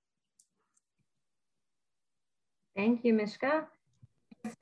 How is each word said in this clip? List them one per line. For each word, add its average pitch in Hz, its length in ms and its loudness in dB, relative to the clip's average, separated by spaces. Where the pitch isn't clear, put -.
Thank 233 300 0
you, 226 80 4
Mishka. 262 540 0